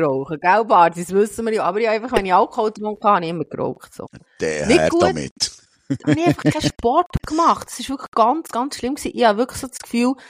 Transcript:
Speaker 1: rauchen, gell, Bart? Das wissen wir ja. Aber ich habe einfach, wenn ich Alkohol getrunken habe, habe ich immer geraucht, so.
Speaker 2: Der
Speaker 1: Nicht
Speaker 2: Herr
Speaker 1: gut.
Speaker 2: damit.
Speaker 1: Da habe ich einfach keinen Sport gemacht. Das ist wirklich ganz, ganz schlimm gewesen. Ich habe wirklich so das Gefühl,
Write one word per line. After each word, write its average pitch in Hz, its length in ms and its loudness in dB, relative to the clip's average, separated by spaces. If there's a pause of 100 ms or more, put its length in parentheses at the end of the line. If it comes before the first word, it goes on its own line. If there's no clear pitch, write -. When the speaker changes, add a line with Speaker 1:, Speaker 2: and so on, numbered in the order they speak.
Speaker 1:
rauchen, 139 380 -2
gell, 196 240 4
Bart? 175 340 4
Das 175 140 -6
wissen 214 340 0
wir 220 80 -2
ja. 180 100 0
Aber 180 160 -2
ich 233 60 0
habe 220 160 0
einfach, 254 140 -2
wenn 196 100 0
ich 180 80 2
Alkohol 220 380 2
getrunken 208 320 -8
habe, 202 120 6
habe 175 80 -2
ich 160 60 -4
immer 170 140 -4
geraucht, - 500 -8
so. - 120 -14 (340)
Speaker 2:
Der 78 260 -2
Speaker 1:
Nicht 294 140 6
Speaker 2:
Herr - 100 4
Speaker 1:
gut. - 120 2
Speaker 2:
damit. 78 300 -2 (560)
Speaker 1:
Da - 220 -6
habe 294 100 2
ich 339 60 2
einfach - 160 0
keinen 311 200 0
Sport 294 440 0 (200)
gemacht. 302 420 0
Das - 120 -14
ist 220 80 -12
wirklich - 260 -10
ganz, 285 360 0
ganz 247 260 -6
schlimm 262 200 -6
gewesen. - 200 -8
Ich 233 80 2
habe 208 140 4
wirklich 262 220 -4
so 269 80 -10
das - 100 -16
Gefühl, 240 360 -2 (160)